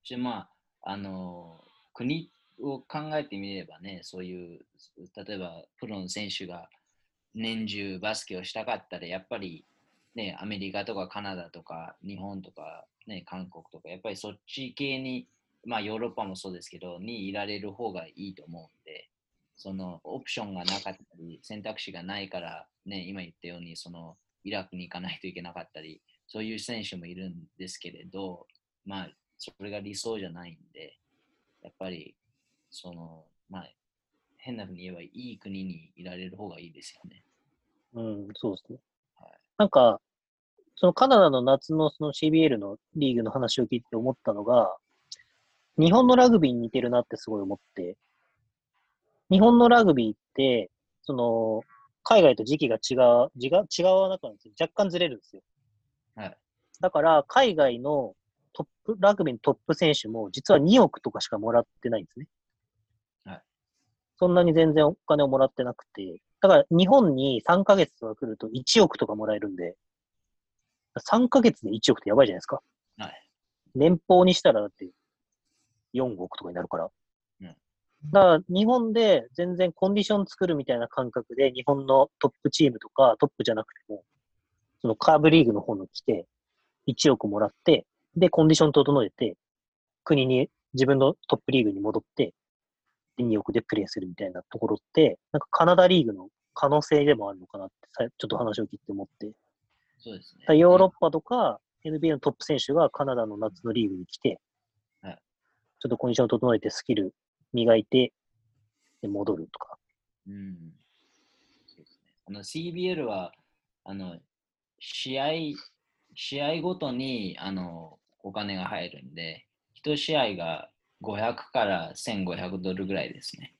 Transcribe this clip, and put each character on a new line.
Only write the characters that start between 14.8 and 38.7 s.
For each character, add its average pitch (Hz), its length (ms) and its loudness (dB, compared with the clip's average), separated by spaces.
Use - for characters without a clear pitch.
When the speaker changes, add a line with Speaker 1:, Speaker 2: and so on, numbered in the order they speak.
Speaker 1:
に、 127 280 -12
ま 117 140 -8
あ - 20 -6
ヨ 107 160 -10
ー - 20 -10
ロ 117 100 -8
ッ - 40 -10
パ 110 120 -10
も 95 120 -12
そ 95 140 -16
う - 20 -14
で 87 100 -18
す - 60 -20
け 87 100 -20
ど、 87 220 -16
に 107 260 -14
い 98 60 -12
ら 101 140 -8
れ 104 120 -10
る 101 140 -14
方 110 200 -10
が 82 140 -14
い - 100 -20
い 95 180 -16
と 87 100 -20
思 82 160 -20
う - 20 -20
ん - 220 -20
で、 78 240 -20
そ 95 180 -16
の 92 300 -14
オ 117 160 -14
プ - 100 -18
シ 127 100 -10
ョ 110 40 -10
ン 101 100 -14
が 90 100 -12
な 98 160 -6
か 98 100 -14
っ 92 40 -18
た - 40 -20
り、 82 240 -20
選 107 200 -18
択 107 180 -16
肢 - 100 -16
が 85 120 -18
な 98 180 -14
い 95 80 -16
か 90 120 -14
ら、 - 260 -18
ね、 95 220 -14
今 95 140 -14
言 85 80 -18
っ - 100 -20
た 85 80 -18
よ 87 80 -16
う 87 40 -20
に 82 160 -20
そ - 140 -20
の 82 260 -20
イ 98 60 -14
ラ 98 140 -10
ク - 120 -20
に 90 80 -14
行 - 80 -20
か 92 80 -14
な 92 100 -12
い - 100 -14
と 95 60 -18
い 87 60 -14
け 90 100 -18
な 87 100 -18
か 85 100 -16
っ - 100 -20
た 80 80 -18
り、 80 200 -20
そ 107 140 -16
う 110 40 -10
い 110 100 -10
う 107 40 -12
選 110 300 -12
手 95 80 -16
も 85 100 -16
い 87 80 -18
る 92 160 -14
ん 85 40 -18
で 92 80 -16
す - 120 -18
け 87 120 -18
れ 87 140 -20
ど、 92 420 -14
ま 98 160 -12
あ、 87 60 -16
そ - 120 -20
れ 101 100 -14
が 104 100 -12
理 101 140 -16
想 110 240 -10
じ 95 80 -12
ゃ 87 40 -16
な 87 160 -18
い 85 60 -20
ん - 200 -20
で、 76 260 -20
や 87 80 -20
っ - 80 -20
ぱ 92 120 -16
り、 80 240 -20
そ 90 220 -20
の、 82 320 -20
ま 92 120 -20
あ、 73 100 -20
変 123 200 -16
な 104 80 -16
風 92 100 -18
に 87 80 -20
言 92 100 -16
え - 20 -16
ば 85 80 -20
い - 120 -20
い 123 240 -18
国 95 260 -14
に 82 320 -16
い 87 80 -20
ら 90 120 -16
れ 92 120 -16
る 92 80 -20
方 104 120 -16
が 87 120 -20
い 87 60 -20
い 80 60 -20
で 71 100 -20
す - 200 -20
よ - 60 -20
ね。 - 160 -20
Speaker 2:
う 117 80 -12
ん、 101 320 -12
そ 104 180 -8
う 90 40 -10
で - 100 -20
す 113 60 -20